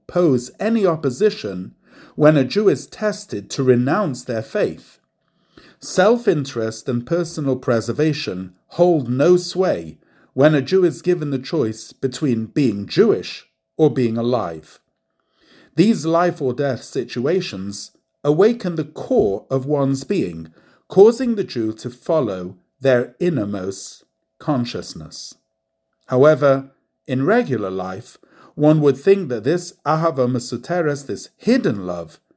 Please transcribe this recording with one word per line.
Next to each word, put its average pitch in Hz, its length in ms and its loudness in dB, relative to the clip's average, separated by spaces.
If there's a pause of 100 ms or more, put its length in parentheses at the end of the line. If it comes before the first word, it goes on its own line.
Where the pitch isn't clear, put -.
pose 147 420 2 (120)
any 214 240 0
opposition 143 920 -2 (400)
when 151 220 6
a 135 60 4
Jew 196 260 2
is 143 160 2
tested 202 640 -6
to - 140 -4
renounce 131 600 2
their 113 200 -4
faith. 120 560 -4 (800)
Self-interest 180 1080 0
and 120 180 -2
personal 160 500 -2
preservation 113 1000 -2 (120)
hold 170 420 2
no 143 260 4
sway 160 640 -2 (360)
when 147 200 4
a 143 80 2
Jew 180 240 2
is 160 160 -2
given 156 300 -2
the 135 80 -4
choice 123 520 -4
between 127 540 -2
being 104 400 0
Jewish 160 640 0 (300)
or 156 140 6
being 113 240 0
alive. 113 640 -4 (960)
These 175 300 0
life 170 340 0
or 127 140 -4
death 131 300 -6
situations 117 1080 -6 (320)
awaken 180 520 2
the 156 100 -4
core 117 640 -2
of 131 160 -2
one's 139 380 0
being, 87 500 -4 (340)
causing 233 460 4
the 208 100 -2
Jew 110 300 -4
to - 160 -12
follow 104 680 -4 (220)
their 127 400 0
innermost 101 840 -4 (340)
consciousness. - 1000 -6 (720)
However, 135 640 4 (360)
in 135 180 -2
regular 147 460 0
life, 95 460 -8 (380)
one 151 260 4
would 139 160 4
think 196 320 2
that 117 140 -6
this 175 300 -2 (100)
Ahava 151 460 0
Mesuteres, 139 800 -4
this - 300 -10
hidden 139 500 0
love, 87 320 -10 (180)